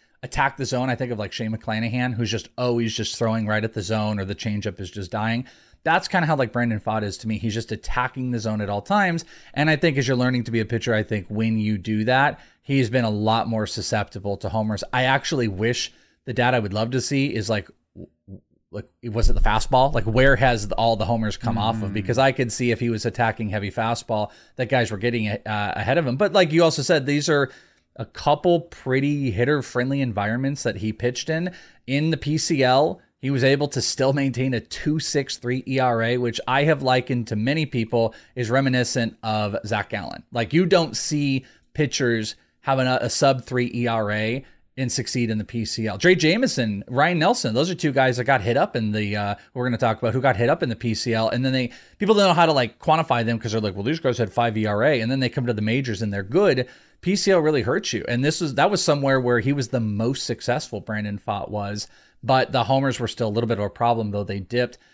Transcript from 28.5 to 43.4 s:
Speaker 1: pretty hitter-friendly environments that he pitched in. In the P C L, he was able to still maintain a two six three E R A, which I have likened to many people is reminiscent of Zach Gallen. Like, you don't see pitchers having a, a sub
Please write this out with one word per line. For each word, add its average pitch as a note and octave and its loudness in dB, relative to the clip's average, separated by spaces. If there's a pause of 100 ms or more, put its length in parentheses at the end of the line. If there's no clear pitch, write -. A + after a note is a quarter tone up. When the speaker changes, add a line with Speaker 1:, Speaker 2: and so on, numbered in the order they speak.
Speaker 1:
pretty C#3 -2
hitter-friendly B2+ 0
environments B2 -2
that G2 -2
he G#2+ -2
pitched B2 -4
in. E3+ -4 (340)
In D3 0
the D#3 2
P D3+ -2
C D3 0
L, C#3 2 (200)
he C3 -2
was C#3 2
able C#3 2
to C3+ -4
still C3+ 0
maintain C3+ 0
a A#2 -2
two - -4
six - -2
three B2+ -4
E C3 0
R A#2+ 2
A, A#2+ 0
which A#2+ -2
I C#3 2
have D3 2
likened B2+ 0
to A2+ -2
many C#3+ 0
people A#2 0 (220)
is A#2 -4
reminiscent B2+ 2
of G#2+ -2 (100)
Zach G#2 -2
Gallen. E2+ -8
Like, A#2 -2
you F3 4
don't E3 2
see C#3+ -2 (280)
pitchers A#2 -2 (280)
having C3 0
a, B2+ 2
a A#2+ -2
sub C3 2